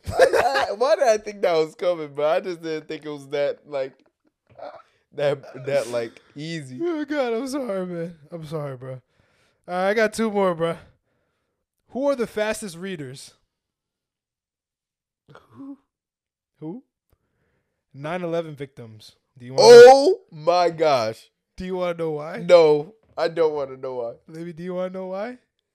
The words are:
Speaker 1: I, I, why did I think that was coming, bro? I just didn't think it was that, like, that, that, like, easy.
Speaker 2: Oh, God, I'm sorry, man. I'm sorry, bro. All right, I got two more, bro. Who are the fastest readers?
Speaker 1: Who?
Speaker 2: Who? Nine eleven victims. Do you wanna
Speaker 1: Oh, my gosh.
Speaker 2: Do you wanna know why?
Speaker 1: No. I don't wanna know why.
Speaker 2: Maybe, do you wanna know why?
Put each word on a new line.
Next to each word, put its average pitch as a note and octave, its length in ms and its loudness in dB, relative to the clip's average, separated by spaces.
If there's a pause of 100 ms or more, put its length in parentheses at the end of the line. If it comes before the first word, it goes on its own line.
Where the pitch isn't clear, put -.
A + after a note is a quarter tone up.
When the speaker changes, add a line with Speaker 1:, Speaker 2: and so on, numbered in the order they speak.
Speaker 1:
I, - 640 0
I, G3 40 -8
why B3+ 220 -2
did D4 120 0
I A3 100 2
think G#3 240 -16
that F#3 120 0
was D#3+ 220 -2
coming, D#3+ 380 -6
bro? D3 140 -2
I E3+ 120 0
just F#3 220 -10
didn't D#3 260 -10
think D3+ 180 -12
it D3+ 40 -12
was C#3+ 200 -14
that, C#3+ 400 -6
like, C3+ 240 -8 (1200)
that, C3+ 520 -6
that, C3+ 220 -2
like, A#2 340 -8 (140)
easy. D3 460 -12
Speaker 2:
Oh, D#4+ 240 -6
God, C4+ 280 -4
I'm B3 140 -6
sorry, A#3+ 380 -6
man. E3+ 320 -10 (140)
I'm E3 140 -14
sorry, D3 320 -10
bro. C3 160 -14
All B2+ 60 -16 (680)
right, F#3 220 -2
I G#3 40 0
got A3 200 0
two A3 180 -4
more, G3 240 0
bro. E3 220 -6 (1120)
Who C4+ 200 -6
are C#4 60 -2
the A#3 120 -6
fastest G#3+ 500 -8
readers? D#3 560 -14 (2000)
Speaker 1:
Who? C4+ 460 -20 (800)
Speaker 2:
Who? F3+ 240 -14 (1120)
Nine D3+ 300 -10
eleven E3 320 -6
victims. A#2 600 -20 (220)
Do A#2+ 80 -20
you B2+ 80 -16
wanna E3+ 140 4
Speaker 1:
Oh, B3+ 520 12 (120)
my E3+ 380 0
gosh. C#3+ 600 -2 (260)
Speaker 2:
Do F#3 100 -12
you F#3 100 -8
wanna F3+ 200 -4
know E3 160 -6
why? D3+ 280 -10
Speaker 1:
No. E3 560 6 (220)
I D#3+ 120 0
don't D#3+ 240 0
wanna C3+ 240 -8
know C3 180 -10
why. A#2+ 180 -8 (140)
Speaker 2:
Maybe, E3+ 260 -14
do D#3+ 100 -16
you F3+ 120 -10
wanna F#3 160 -6
know F#3 160 -12
why? G#3+ 320 -12 (360)